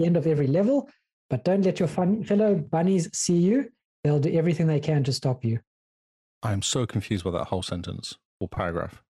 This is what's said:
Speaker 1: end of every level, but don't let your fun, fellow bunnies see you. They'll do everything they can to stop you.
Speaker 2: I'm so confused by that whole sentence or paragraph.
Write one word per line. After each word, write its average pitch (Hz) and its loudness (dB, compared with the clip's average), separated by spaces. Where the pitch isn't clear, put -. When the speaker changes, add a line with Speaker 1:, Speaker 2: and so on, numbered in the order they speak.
Speaker 1:
end 175 4
of 156 0
every 147 2
level, 208 2
but 117 -4
don't 190 2
let 185 0
your 165 2
fun, 185 0
fellow 202 2
bunnies 170 0
see 175 0
you. 214 2
They'll 147 2
do 160 0
everything 165 2
they 151 2
can 151 0
to 131 0
stop 127 -2
you. 113 0
Speaker 2:
I'm 101 -2
so 127 -2
confused 101 -4
by 92 -4
that - -4
whole 92 -4
sentence - -10
or 92 -6
paragraph. 85 -6